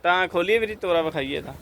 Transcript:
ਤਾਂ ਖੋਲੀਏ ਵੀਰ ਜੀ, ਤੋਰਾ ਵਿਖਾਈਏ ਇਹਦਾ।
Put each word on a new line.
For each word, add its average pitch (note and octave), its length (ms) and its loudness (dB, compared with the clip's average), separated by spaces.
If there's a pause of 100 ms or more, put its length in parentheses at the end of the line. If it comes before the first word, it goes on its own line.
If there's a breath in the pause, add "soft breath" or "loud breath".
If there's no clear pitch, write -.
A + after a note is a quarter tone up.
ਤਾਂ F3+ 240 4
ਖੋਲੀਏ G3 320 2
ਵੀਰ A3 100 -2
ਜੀ, G#3+ 60 -8
ਤੋਰਾ F3+ 260 0
ਵਿਖਾਈਏ D3 360 -4
ਇਹਦਾ। C#3 240 -10